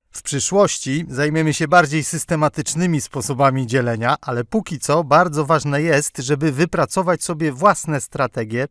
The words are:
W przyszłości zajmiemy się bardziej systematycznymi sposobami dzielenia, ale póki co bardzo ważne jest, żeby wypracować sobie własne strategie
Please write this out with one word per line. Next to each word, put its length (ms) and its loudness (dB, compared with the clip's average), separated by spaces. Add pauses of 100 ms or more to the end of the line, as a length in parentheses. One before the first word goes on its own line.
(100)
W 120 -14
przyszłości 880 0
zajmiemy 460 0
się 140 -2
bardziej 360 4
systematycznymi 960 -2
sposobami 680 0
dzielenia, 540 0
ale 240 -4
póki 340 -4
co 260 0
bardzo 400 4
ważne 380 0
jest, 360 0
żeby 340 0
wypracować 720 0
sobie 300 -2
własne 480 2
strategie 680 -4